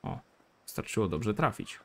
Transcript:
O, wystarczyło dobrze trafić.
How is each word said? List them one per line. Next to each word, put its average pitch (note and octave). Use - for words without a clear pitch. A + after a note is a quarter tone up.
O, -
wystarczyło -
dobrze D#2+
trafić. -